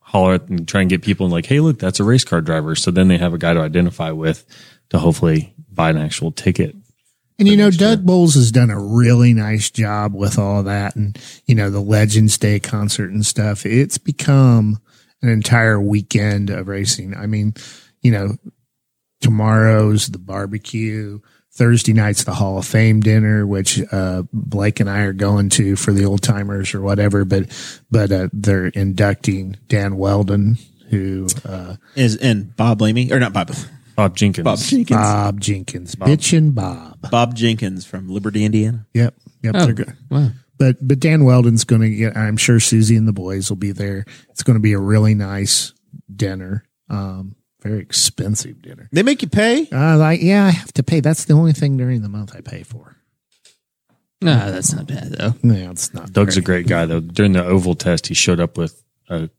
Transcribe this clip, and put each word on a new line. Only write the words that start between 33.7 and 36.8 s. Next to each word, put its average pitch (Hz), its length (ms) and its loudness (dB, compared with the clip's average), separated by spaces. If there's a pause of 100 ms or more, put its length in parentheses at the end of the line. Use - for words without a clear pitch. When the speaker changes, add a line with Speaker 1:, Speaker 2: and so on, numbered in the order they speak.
Speaker 1:
Bob 98 220 0
Jenkins. 98 280 0
Speaker 3:
Bob 104 140 0
Jenkins. 240 400 0
Speaker 2:
Bob 104 420 0
Jenkins. 92 540 -8
Speaker 1:
Bob. 95 140 0
Speaker 2:
Bitchin' 156 440 2
Bob. 92 600 -8